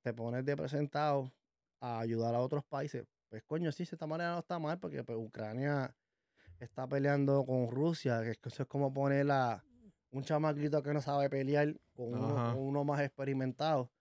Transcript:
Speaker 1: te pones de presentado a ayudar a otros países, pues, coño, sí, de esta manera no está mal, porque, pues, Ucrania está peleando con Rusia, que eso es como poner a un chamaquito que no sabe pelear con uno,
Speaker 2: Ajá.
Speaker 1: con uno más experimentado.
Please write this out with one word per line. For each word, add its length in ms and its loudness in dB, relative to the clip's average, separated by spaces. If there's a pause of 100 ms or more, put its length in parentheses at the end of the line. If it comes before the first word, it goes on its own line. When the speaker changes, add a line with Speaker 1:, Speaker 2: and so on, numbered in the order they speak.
Speaker 1:
te 100 -2
pones 320 -4
de 100 0
presentado 760 0 (500)
a 180 -4
ayudar 360 0
a 40 4
otros 300 0
países, 360 -6 (240)
pues, 140 -12
coño, 280 -2
sí, 120 -6
de 120 -6
esta 120 -10
manera 260 -4
no 60 -2
está 200 -6
mal, 200 -2
porque, 240 -6
pues, 140 -6
Ucrania 760 -2 (640)
está 280 -8
peleando 580 4
con 240 2
Rusia, 540 2
que 80 -2
eso 320 -6
es 40 -4
como 260 0
poner 380 2
a 320 2 (480)
un 120 -6
chamaquito 580 2
que 120 -2
no 80 2
sabe 280 2
pelear 460 2 (180)
con 200 -6
uno, 240 2
Speaker 2:
Ajá. 160 2
Speaker 1:
con 100 -2
uno 200 0
más 180 2
experimentado. 1000 0